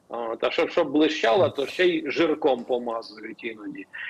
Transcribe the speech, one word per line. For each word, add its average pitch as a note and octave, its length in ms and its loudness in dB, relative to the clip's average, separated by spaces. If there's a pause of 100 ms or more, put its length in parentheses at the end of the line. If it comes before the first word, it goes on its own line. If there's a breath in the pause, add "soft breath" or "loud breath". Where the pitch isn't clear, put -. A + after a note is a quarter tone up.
А, A2+ 260 -6
та B2+ 160 0
щоб, D#3+ 180 0
щоб D#3+ 220 0
блищала, F3 580 4
то C3+ 180 -4
ще - 200 0
й E3 200 2
жирком D3 560 2
помазують A2+ 800 -6
іноді. G2+ 420 -12 (240 loud breath)